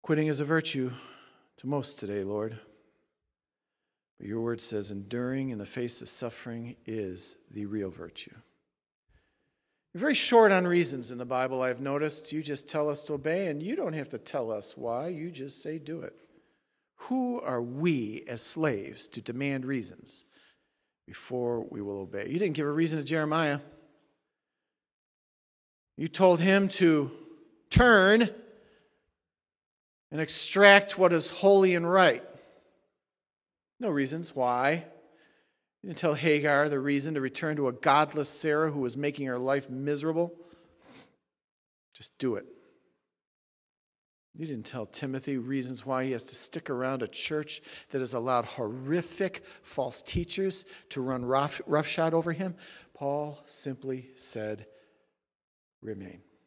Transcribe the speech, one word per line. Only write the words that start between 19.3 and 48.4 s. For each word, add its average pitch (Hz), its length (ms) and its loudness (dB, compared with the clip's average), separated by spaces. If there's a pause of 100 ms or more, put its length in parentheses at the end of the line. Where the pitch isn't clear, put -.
reasons - 580 -8 (840)
before 120 540 -4
we 104 200 -10
will 101 160 -8
obey? 101 320 -8
You 151 80 -4
didn't 180 180 0
give 147 120 -2
a 147 40 -2
reason 160 280 0
to 143 60 -6
Jeremiah. 151 540 0 (2500)
You 165 100 -6
told 175 340 6
him 190 280 4
to 156 420 4 (600)
turn 220 580 8 (1800)
and 151 100 -4
extract 202 760 8
what 180 140 6
is 165 200 2
holy 196 440 6
and 170 160 0
right. 165 320 6 (1500)
No 233 120 -2
reasons 147 440 -2
why. 135 520 2 (960)
You 190 80 -12
didn't 160 80 -6
tell 156 160 2
Hagar 147 560 4
the 143 100 0
reason 143 360 0
to 139 60 0
return 147 360 -4
to 139 100 0
a 123 60 0
godless 147 560 4
Sarah 156 420 2
who 143 80 -4
was 123 160 -2
making 143 320 -4
her 123 100 -4
life 135 320 0
miserable. 147 640 -2 (1600)
Just - 240 -12
do 123 180 0
it. 95 100 -8 (1900)
You 160 120 -12
didn't 123 200 -10
tell 120 200 -8
Timothy 135 520 -6
reasons 127 480 -6
why 131 200 -2
he 135 60 -4
has 117 120 -6
to - 120 -6
stick - 340 -2
around 131 320 -4
a 107 60 -4
church - 540 -6 (280)
that 139 100 -4
has 123 140 -4
allowed 120 320 0